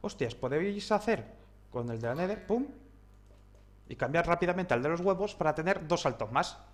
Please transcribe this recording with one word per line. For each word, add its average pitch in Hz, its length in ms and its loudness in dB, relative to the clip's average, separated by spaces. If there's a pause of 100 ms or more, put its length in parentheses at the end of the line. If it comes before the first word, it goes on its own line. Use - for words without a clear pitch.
Hostias, - 340 -4
podéis 190 560 -2
hacer 202 340 2 (460)
con 120 180 -4
el 113 100 -4
de 117 80 -4
la 123 80 0
Nether, 185 300 -2
pum, 240 200 2 (1200)
y 120 60 -10
cambiar 156 320 2
rápidamente 175 460 2
al 120 100 2
de 147 60 2
los 170 120 0
huevos 196 340 0
para 156 200 2
tener 175 320 0
dos 165 140 2
saltos 117 300 -2
más. 143 260 0 (160)